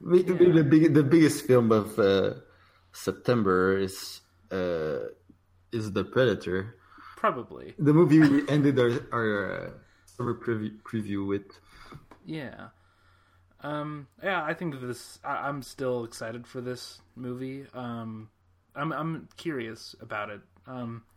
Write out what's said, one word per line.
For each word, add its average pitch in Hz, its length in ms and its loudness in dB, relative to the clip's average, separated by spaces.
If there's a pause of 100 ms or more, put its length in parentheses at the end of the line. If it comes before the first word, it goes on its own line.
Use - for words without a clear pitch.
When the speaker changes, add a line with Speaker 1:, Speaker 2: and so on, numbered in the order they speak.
Speaker 1:
the, 180 200 4
the, 180 220 2
Speaker 2:
yeah. 180 80 6
Speaker 1:
the 160 120 6
big, 156 300 6
the 147 80 8
biggest 147 440 4
film 120 260 6
of, 104 260 0
uh, 98 360 4 (580)
September 95 840 2
is, - 420 -8 (320)
uh, 85 460 -4 (760)
is 107 200 -6
The 95 120 0
Predator. 98 720 0 (400)
Speaker 2:
Probably. 110 640 -4
Speaker 1:
The 147 160 4
movie 160 260 8
we 143 280 6
ended 139 300 2
our, 120 140 4 (200)
our, 101 540 -4
uh, 90 40 -12 (340)
summer 120 300 -6
preview, 107 480 -6
preview 101 440 -6
with. 101 200 -4 (800)
Speaker 2:
Yeah. 143 420 -12 (920)
Um, 147 460 -10 (140)
yeah, 175 220 -4
I 156 80 -4
think 165 280 -8
this, 123 440 -12
I, 139 240 -6
I'm 143 140 -8
still 127 420 -6
excited 117 420 -12
for 131 140 -12
this 123 400 -12 (160)
movie. 131 560 -10
Um, 113 560 -12 (480)
I'm, 147 160 -6
I'm 156 440 -8
curious 117 640 -10
about 107 300 -8
it. 104 100 -14 (260)
Um, 120 360 -12 (140)